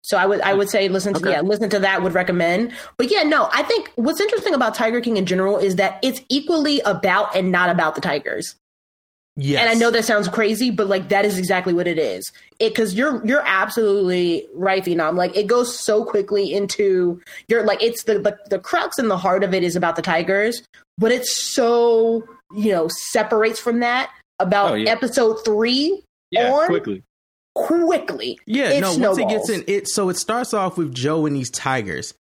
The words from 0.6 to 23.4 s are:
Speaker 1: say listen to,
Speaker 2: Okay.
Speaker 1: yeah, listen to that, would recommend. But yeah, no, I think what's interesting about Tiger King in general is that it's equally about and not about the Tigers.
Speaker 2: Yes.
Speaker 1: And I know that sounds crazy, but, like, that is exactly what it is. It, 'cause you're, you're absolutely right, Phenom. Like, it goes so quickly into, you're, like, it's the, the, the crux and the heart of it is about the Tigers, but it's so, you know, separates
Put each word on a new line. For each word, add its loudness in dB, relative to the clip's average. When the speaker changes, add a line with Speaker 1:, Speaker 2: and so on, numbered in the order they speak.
Speaker 1:
say 0
listen -2
to, -2
Speaker 2:
Okay. -2
Speaker 1:
yeah, 0
listen 0
to 0
that, 2
would -2
recommend. 0
But 0
yeah, 2
no, 2
I 0
think -2
what's 0
interesting 0
about 0
Tiger 0
King -2
in 0
general 0
is 2
that 0
it's -2
equally 0
about 0
and 0
not 2
about 0
the -8
Tigers. -4
Speaker 2:
Yes. 0
Speaker 1:
And 4
I 4
know 4
that 0
sounds 0
crazy, 0
but, -2
like, -2
that 2
is 0
exactly 0
what 0
it 0
is. -4
It, 2
'cause 0
you're, 0
you're 2
absolutely 0
right, 0
Phenom. 0
Like, 0
it 0
goes 0
so 0
quickly -2
into, 0
you're, 2
like, 2
it's -2
the, 0
the, 0
the 0
crux -4
and 0
the 2
heart 2
of 0
it 2
is -2
about 0
the -6
Tigers, 0
but 2
it's -2
so, 2
you 0
know, 2
separates 0